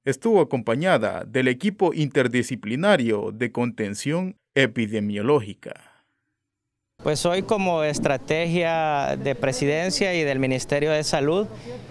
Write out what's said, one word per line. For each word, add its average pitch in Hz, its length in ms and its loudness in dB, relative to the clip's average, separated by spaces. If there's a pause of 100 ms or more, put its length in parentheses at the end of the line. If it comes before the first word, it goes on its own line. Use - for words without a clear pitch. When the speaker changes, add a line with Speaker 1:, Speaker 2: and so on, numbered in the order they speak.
Speaker 1:
estuvo 196 360 2
acompañada 120 840 0
del 127 240 0
equipo 185 440 0
interdisciplinario 123 1400 0
de 117 180 -4
contención 123 880 -4 (180)
epidemiológica. 110 1300 0 (1120)
Speaker 2:
Pues 151 240 0
hoy, 185 160 2
como 185 400 2
estrategia 156 1300 0
de 135 180 -2
presidencia 160 800 0
y 165 80 0
del 139 160 0
Ministerio 139 540 0
de 151 100 2
Salud, 165 460 0 (420)